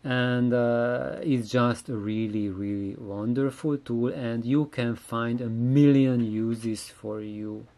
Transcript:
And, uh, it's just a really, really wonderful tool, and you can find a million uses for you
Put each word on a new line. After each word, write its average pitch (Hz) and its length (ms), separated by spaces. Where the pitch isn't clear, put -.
And, 123 480
uh, 120 680
it's 120 260
just 120 400
a 127 60
really, 107 540
really 98 480
wonderful 120 840
tool, 120 300
and 117 360
you 143 220
can 117 300
find 117 440
a 117 80
million 127 760
uses 110 640
for 107 320
you 107 440